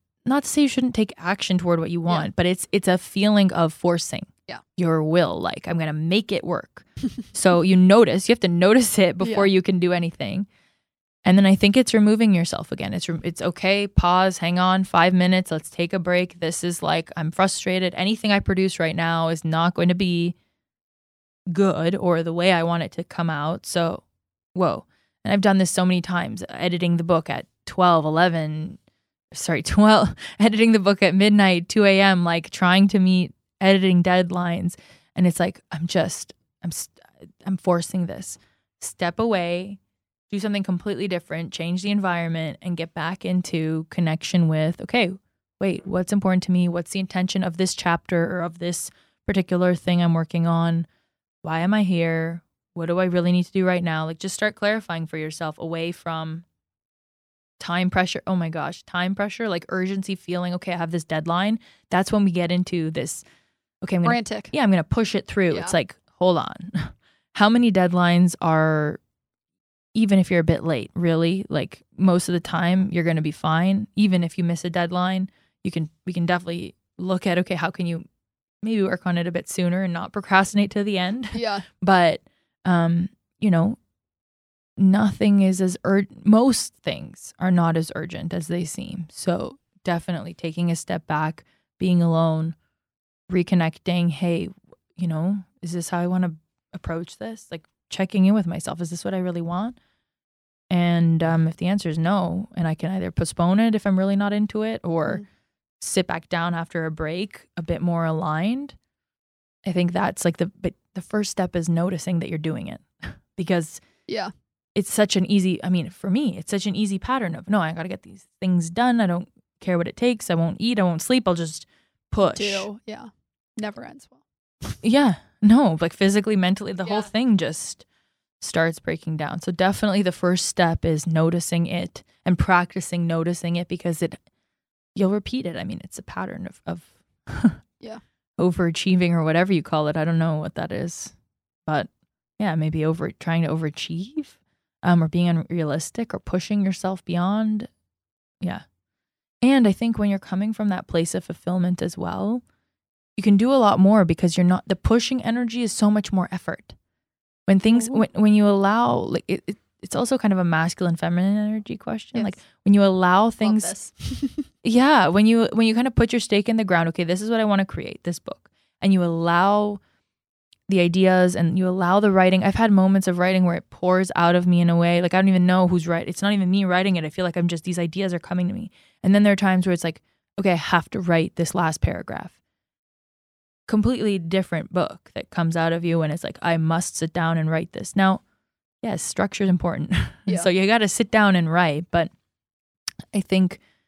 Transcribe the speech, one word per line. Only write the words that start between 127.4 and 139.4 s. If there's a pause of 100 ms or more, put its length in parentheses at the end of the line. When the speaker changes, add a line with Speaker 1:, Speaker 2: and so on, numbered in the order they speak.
Speaker 1:
starts
breaking
down.
So
definitely
the
first
step
is
noticing
it (220)
and
practicing
noticing
it
because
it, (800)
you'll
repeat
it.
I
mean,
it's
a
pattern
of,
of
<laughs>
Speaker 2:
Yeah. (400)
Speaker 1:
overachieving
or
whatever